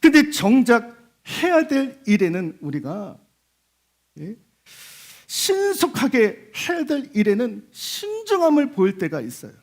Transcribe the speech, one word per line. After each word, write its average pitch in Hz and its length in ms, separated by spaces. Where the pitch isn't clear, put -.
근데 302 300
정작 233 640
해야 320 400
될 269 400
일에는 180 540
우리가, 147 580
예? 190 160
신속하게 277 1300
해야 349 280
될 285 300
일에는 208 560
신중함을 392 1000
보일 190 260
때가 160 220
있어요. 113 320